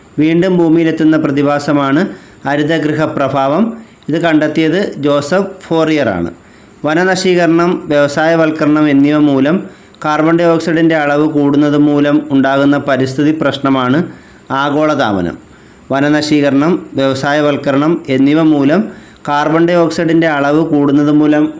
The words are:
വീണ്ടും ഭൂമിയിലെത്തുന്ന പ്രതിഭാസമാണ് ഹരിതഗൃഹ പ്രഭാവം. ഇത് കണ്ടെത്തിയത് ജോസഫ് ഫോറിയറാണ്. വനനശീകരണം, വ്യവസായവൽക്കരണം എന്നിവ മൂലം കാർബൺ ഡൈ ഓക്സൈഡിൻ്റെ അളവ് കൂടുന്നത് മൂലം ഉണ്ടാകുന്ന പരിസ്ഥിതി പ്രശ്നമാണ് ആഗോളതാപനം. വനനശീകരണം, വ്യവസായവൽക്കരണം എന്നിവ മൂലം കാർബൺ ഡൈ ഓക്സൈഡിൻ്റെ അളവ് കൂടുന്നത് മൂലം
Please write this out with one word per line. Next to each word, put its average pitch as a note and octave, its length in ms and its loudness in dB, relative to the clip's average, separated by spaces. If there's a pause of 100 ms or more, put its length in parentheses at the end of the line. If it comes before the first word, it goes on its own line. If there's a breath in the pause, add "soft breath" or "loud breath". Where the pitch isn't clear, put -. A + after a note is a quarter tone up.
(220 loud breath)
വീണ്ടും F3 380 0
ഭൂമിയിലെത്തുന്ന D#3+ 560 2 (100)
പ്രതിഭാസമാണ് C#3+ 760 0 (460 loud breath)
ഹരിതഗൃഹ D3+ 540 -2 (160)
പ്രഭാവം. C#3 460 0 (460 loud breath)
ഇത് D3+ 140 -2
കണ്ടെത്തിയത് D#3 560 0 (240)
ജോസഫ് F3+ 440 0 (180)
ഫോറിയറാണ്. D3 600 -2 (580 loud breath)
വനനശീകരണം, F3 840 0 (200)
വ്യവസായവൽക്കരണം D#3 1000 0
എന്നിവ C#3+ 240 4 (120)
മൂലം C#3 280 2 (480 loud breath)
കാർബൺ D#3 360 0
ഡൈ E3+ 120 2
ഓക്സൈഡിൻ്റെ D#3+ 520 0
അളവ് D3 220 2 (100)
കൂടുന്നത് D3 500 2
മൂലം D3 300 2 (180)
ഉണ്ടാകുന്ന C#3 420 2 (120)
പരിസ്ഥിതി C3+ 520 0
പ്രശ്നമാണ് C3+ 580 0 (640 loud breath)
ആഗോളതാപനം. C#3 760 -2 (560 loud breath)
വനനശീകരണം, D3 800 0 (260)
വ്യവസായവൽക്കരണം C#3+ 960 0 (240)
എന്നിവ C#3+ 240 2 (140)
മൂലം D3 280 2 (460 loud breath)
കാർബൺ D3+ 400 0
ഡൈ F3 160 0
ഓക്സൈഡിൻ്റെ E3 440 0 (100)
അളവ് C#3+ 240 0 (100)
കൂടുന്നത് D3 480 2
മൂലം D3+ 240 2 (160)